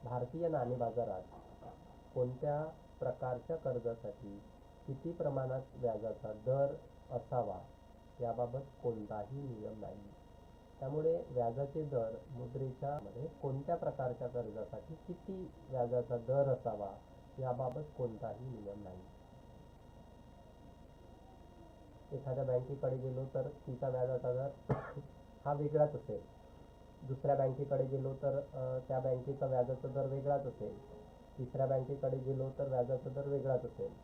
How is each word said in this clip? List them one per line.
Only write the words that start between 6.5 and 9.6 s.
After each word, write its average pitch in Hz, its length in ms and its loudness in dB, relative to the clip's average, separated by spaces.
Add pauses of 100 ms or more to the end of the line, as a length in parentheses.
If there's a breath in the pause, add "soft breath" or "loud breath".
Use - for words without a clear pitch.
असावा 117 480 2 (640)
याबाबत 120 420 2 (200)
कोणताही 110 600 0
नियम 110 380 -6